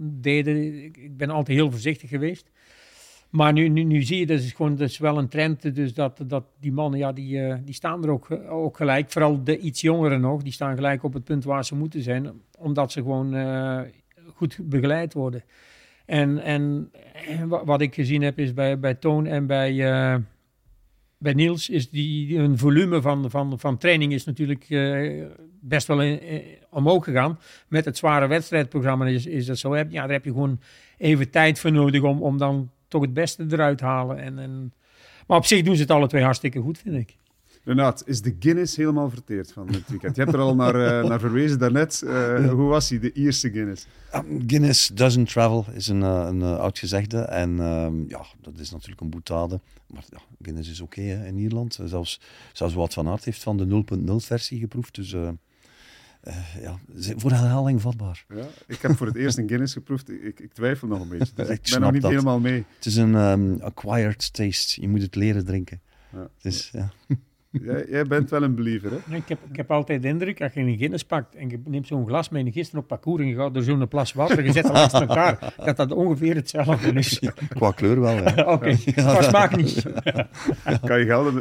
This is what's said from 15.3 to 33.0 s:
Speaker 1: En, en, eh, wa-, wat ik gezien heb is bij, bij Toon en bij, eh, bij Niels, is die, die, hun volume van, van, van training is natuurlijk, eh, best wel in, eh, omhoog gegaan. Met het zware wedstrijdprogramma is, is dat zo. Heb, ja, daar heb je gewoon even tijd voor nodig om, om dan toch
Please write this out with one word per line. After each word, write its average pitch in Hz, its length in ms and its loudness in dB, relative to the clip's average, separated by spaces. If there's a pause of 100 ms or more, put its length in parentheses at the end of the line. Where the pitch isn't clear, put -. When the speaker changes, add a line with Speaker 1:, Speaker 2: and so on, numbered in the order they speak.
Speaker 1:
En, 147 380 2
en, 147 480 -2 (360)
eh, 160 160 -4
wa-, 165 220 -2
wat 143 160 2
ik 143 140 0
gezien 143 260 0
heb 143 180 0
is 131 140 -2
bij, 135 260 0
bij 131 160 0
Toon 151 300 0
en 143 220 -2
bij, 135 440 2
eh, 131 240 2 (1040)
bij 143 160 0
Niels, 165 360 2
is 135 200 -2
die, 147 380 -4
die, 165 100 -2
hun 143 200 4
volume 151 440 4
van, 139 280 0
van, 139 300 -4
van 131 180 -2
training 156 360 2
is 131 120 -4
natuurlijk, 143 440 -4
eh, 147 560 -2 (360)
best 143 260 -2
wel 143 140 2
in, 147 180 0
eh, 156 180 -8 (320)
omhoog 160 340 4
gegaan. 147 360 0 (280)
Met 156 180 0
het 139 120 -6
zware 147 300 4
wedstrijdprogramma 135 800 0
is, 127 180 0
is 135 200 -4
dat 127 120 -4
zo. 139 160 -2
Heb, 151 180 -2
ja, 160 100 -6
daar 135 100 -4
heb 139 140 -2
je 127 60 -6
gewoon 135 280 0 (380)
even 143 320 4
tijd 160 300 4
voor 160 120 2
nodig 143 300 6
om, 143 200 2
om 139 160 0
dan 139 320 -2 (180)
toch 156 140 0